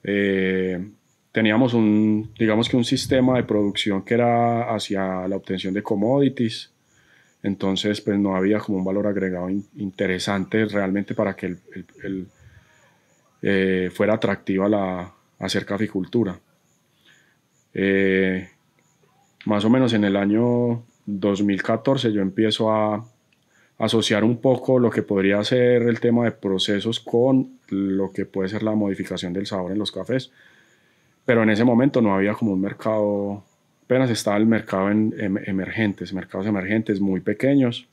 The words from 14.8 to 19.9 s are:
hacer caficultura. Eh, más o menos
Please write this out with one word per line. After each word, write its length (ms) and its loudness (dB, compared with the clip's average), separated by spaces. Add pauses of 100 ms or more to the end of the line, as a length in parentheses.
hacer 260 -4
caficultura. 760 -2 (1300)
Eh, 760 0 (960)
más 200 0
o 40 4
menos 240 4